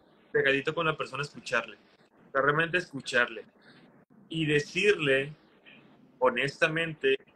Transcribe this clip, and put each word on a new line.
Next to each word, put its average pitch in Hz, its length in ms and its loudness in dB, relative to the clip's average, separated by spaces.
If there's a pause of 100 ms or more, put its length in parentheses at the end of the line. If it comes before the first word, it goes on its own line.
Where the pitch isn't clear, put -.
(320)
pegadito 139 420 2
con 165 120 -2
la 156 100 0
persona, 131 260 -8
escucharle. 117 540 -4 (520)
O - 40 -18
sea, 139 80 2
realmente 156 380 2
escucharle. 120 680 -2 (840)
Y 160 180 -2
decirle, 151 840 2 (880)
honestamente, 143 1000 0 (180)